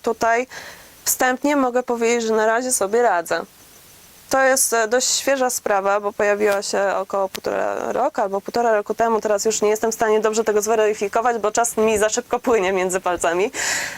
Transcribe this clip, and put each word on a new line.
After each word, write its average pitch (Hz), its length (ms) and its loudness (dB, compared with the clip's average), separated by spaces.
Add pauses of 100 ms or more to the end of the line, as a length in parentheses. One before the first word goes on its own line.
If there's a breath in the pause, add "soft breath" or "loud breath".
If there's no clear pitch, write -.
tutaj 233 460 0 (560 loud breath)
wstępnie 269 520 0
mogę 254 280 0
powiedzieć, 233 440 0
że 220 60 0
na 220 120 2
razie 240 260 0
sobie 208 300 0
radzę. 175 400 0 (880)
To 269 120 2
jest, 262 320 4
e, 226 140 2
dość 247 200 0
świeża 262 420 0
sprawa, 202 500 0
bo 208 140 -4
pojawiła 208 480 2
się 196 340 -2
około 190 340 -2
półtora - 640 -4
roku 262 300 -2
albo 196 200 -4
półtora 240 320 0
roku 208 200 -2
temu. 226 280 0
Teraz 208 240 0
już 220 160 0
nie 208 80 4
jestem 214 220 0
w 220 40 -8
stanie 220 240 2
dobrze 220 240 0
tego 208 180 2
zweryfikować, 220 760 0
bo 208 140 0
czas 233 260 0
mi 220 200 4
za 214 120 2
szybko 240 300 -2
płynie 202 340 2
między 185 260 0
palcami. 180 520 0 (460 loud breath)